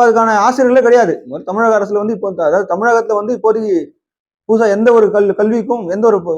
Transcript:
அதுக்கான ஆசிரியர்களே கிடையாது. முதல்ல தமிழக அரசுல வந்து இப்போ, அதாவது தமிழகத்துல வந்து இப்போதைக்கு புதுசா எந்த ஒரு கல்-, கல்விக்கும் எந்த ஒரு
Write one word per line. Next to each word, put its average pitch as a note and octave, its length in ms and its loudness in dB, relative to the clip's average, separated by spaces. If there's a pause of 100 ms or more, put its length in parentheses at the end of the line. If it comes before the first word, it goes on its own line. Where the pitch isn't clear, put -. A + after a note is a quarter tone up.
அதுக்கான A3+ 320 2
ஆசிரியர்களே B3 480 2
கிடையாது. A#3 300 2 (160)
முதல்ல C#3+ 140 -12
தமிழக A3 360 0
அரசுல G3+ 180 -2
வந்து G#3 160 -2
இப்போ, G3 180 -6
அதாவது F3 360 -2
தமிழகத்துல A3+ 520 0
வந்து G#3+ 160 -4
இப்போதைக்கு G#3+ 400 -2 (760)
புதுசா A3 200 2
எந்த G#3+ 240 0
ஒரு A3 180 4
கல்-, G3+ 240 0
கல்விக்கும் A3 540 -2
எந்த G#3 180 0
ஒரு G#3+ 100 4 (200)